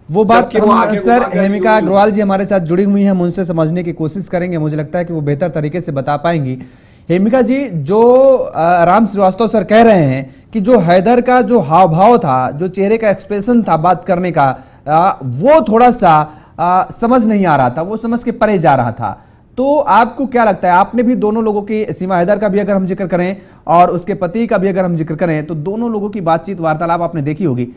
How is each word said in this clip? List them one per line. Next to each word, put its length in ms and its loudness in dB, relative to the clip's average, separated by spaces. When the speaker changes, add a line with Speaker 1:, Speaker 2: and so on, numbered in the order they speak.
Speaker 1:
वो 120 0
बात 200 4
Speaker 2:
जबकि 160 -2
वो 80 2
Speaker 1:
हम, 120 4
Speaker 2:
आंखें 200 0
Speaker 1:
सर, 160 2
Speaker 2:
घुमाकर 240 0
Speaker 1:
हेमिका 360 0
Speaker 2:
यूं 60 2
Speaker 1:
अग्रवाल 300 2
जी 100 -2
हमारे 240 0
साथ 140 0
जुड़ी 240 0
हुई 200 2
हैं, 80 2
हम 100 0
उनसे 240 -2
समझने 380 -2
की 100 -6
कोशिश 360 -6
करेंगे, 280 -4
मुझे 180 -2
लगता 240 -6
है 60 -4
कि 80 -10
वो 80 -4
बेहतर 280 -2
तरीके 320 -6
से 100 -8
बता 260 -4
पाएंगी। 420 -2
हेमिका 320 2
जी, 280 -2
जो, 320 -2
अ, 460 0
राम 240 4
श्रीवास्तव 400 0
सर 160 0
कह 180 4
रहे 220 6
हैं 500 -4
कि 80 -2
जो 160 4
हैदर 440 2
का 200 2
जो 180 2
हाव 280 4
भाव 300 4
था, 340 0
जो 160 -6
चेहरे 300 -2
का 120 0
एक्सप्रेशन 540 -2
था 140 0
बात 280 0
करने 260 -2
का, 280 0
अ, 360 2
वो 380 2
थोड़ा 300 4
सा, 460 2
अ, 320 0
समझ 240 2
नहीं 200 0
आ 100 2
रहा 140 2
था, 120 -6
वो 160 -6
समझ 260 -4
के 80 -4
परे 280 0
जा 160 4
रहा 160 -2
था। 340 -8
तो 220 0
आपको 460 0
क्या 180 0
लगता 240 0
है, 60 2
आपने 300 0
भी 120 0
दोनों 280 -2
लोगों 180 -2
की, 280 -4
सीमा 280 -4
हैदर 200 0
का 100 -2
भी 120 0
अगर 160 -2
हम 100 -2
जिक्र 220 -6
करें 340 -4
और 220 4
उसके 240 -6
पति 340 -4
का 100 0
भी 100 0
अगर 180 -2
हम 100 -2
जिक्र 200 -4
करें, 300 -2
तो 100 -10
दोनों 360 -6
लोगों 180 -6
की 120 -8
बातचीत, 380 -4
वार्तालाप 420 -2
आपने 200 -6
देखी 220 -4
होगी, 340 -2